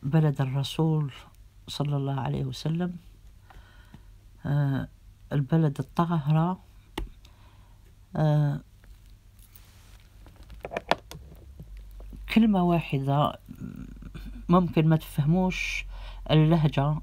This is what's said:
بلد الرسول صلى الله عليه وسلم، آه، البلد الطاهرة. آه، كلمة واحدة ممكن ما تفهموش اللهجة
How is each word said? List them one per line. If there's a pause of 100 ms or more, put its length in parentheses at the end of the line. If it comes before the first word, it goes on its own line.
بلد
الرسول (560)
صلى
الله
عليه
وسلم، (1500)
آه، (440)
البلد
الطاهرة. (1600)
آه، (3750)
كلمة
واحدة (1120)
ممكن
ما
تفهموش (440)
اللهجة